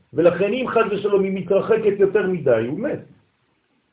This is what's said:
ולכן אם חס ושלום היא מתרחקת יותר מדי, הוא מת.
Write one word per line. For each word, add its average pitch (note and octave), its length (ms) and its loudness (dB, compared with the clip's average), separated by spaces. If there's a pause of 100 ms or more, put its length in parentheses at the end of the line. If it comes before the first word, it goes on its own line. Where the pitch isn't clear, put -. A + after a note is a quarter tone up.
(140)
ולכן F3 400 2
אם B3+ 140 -4
חס G3 240 0
ושלום G3+ 320 0
היא F#3+ 100 -2
מתרחקת G3 680 0
יותר F#3+ 280 2
מדי, C3 400 0
הוא D#3+ 120 -6
מת. D4 200 -6 (920)